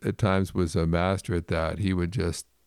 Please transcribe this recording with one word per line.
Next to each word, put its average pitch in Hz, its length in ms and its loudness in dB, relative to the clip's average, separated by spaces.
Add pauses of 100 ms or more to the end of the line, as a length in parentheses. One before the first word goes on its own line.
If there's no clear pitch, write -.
at 104 160 -2
times 95 360 2
was 90 200 0
a 82 120 2
master 90 480 0
at 85 120 -2
that. 80 320 -2
He 95 140 0
would 87 180 0
just, 87 360 -4 (200)